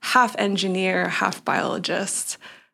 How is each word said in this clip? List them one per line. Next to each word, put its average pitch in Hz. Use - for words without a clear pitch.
half 240
engineer, 185
half 196
biologist, -